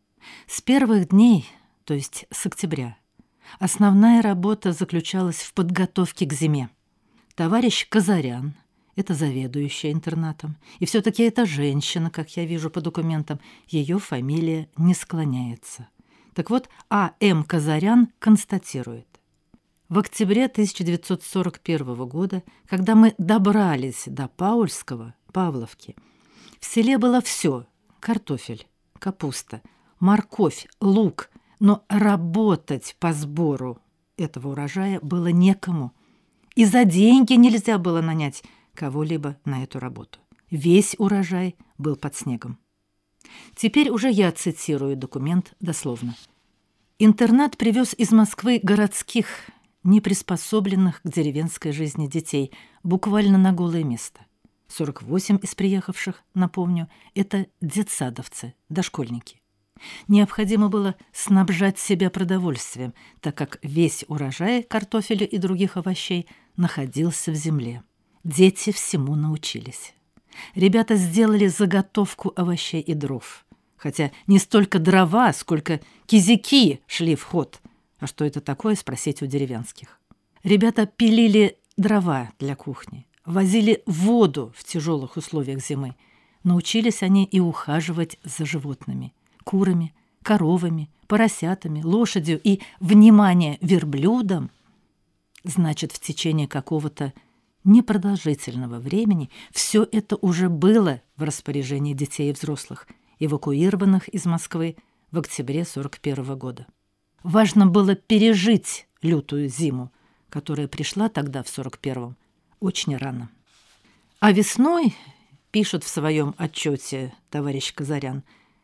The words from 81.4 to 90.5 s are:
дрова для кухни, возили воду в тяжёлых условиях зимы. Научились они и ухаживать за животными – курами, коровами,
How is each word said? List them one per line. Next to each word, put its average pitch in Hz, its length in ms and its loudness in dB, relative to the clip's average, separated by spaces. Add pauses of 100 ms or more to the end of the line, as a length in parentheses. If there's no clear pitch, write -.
дрова 175 640 0
для 139 180 -6
кухни, - 500 -16 (200)
возили 196 580 2
воду 175 720 2
в - 80 -20
тяжёлых 151 540 -6
условиях 135 440 -6
зимы. 135 340 -8 (480)
Научились 202 580 0
они 196 220 4
и 196 140 0
ухаживать 165 880 -2
за 151 220 -8
животными – 135 640 -8 (320)
курами, 185 500 0 (280)
коровами, 170 680 0 (180)